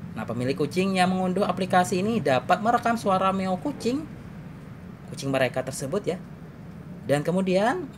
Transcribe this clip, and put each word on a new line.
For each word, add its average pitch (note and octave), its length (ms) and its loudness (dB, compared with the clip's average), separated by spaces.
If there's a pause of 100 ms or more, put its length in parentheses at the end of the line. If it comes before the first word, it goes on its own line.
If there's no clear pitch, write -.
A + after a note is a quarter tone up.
(160)
Nah, A2 80 -4
pemilik B2 320 -2
kucing F#3 400 0
yang F3+ 160 6
mengunduh F#3 320 2
aplikasi F#3 560 2
ini G#3 240 0
dapat D3 400 4
merekam A#3 320 2
suara F#3+ 400 2
meow F#3 240 0
kucing, C#4+ 480 -2 (1040)
kucing - 160 -6
mereka C3 320 2
tersebut C#3+ 560 -2
ya, - 20 -6 (840)
dan C#3+ 220 2
kemudian G3 720 2